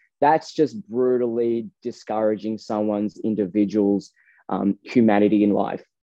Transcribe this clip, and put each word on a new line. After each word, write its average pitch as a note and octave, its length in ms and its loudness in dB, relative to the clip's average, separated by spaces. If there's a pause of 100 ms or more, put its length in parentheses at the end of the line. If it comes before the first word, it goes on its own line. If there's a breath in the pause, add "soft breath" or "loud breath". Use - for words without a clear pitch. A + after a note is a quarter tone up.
(220)
That's D#3 320 2
just A#2 360 -2
brutally A#2 800 -2 (120)
discouraging A2 760 -4
someone's G#2+ 600 -4
individual's, G2+ 920 0 (380 soft breath)
um, G2 320 -2
humanity G#2 640 4
in G#2 80 2
life. G2+ 320 -4 (320)